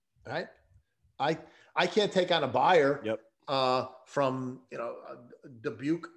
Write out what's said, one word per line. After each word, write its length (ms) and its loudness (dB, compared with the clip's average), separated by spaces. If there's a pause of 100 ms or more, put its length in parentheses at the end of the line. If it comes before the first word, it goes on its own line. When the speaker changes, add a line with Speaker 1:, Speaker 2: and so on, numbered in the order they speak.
(280)
Speaker 1:
right? 200 -8 (680)
I, 220 0 (360)
I 120 2
can't 240 0
take 200 2
on 120 4
a 40 0
buyer 560 4
Speaker 2:
Yep. 180 -4 (260)
Speaker 1:
uh, 400 2 (180)
from, 560 -2 (100)
you 60 -10
know, 200 -10 (120)
uh, 60 -16 (460)
Dubuque, 560 -4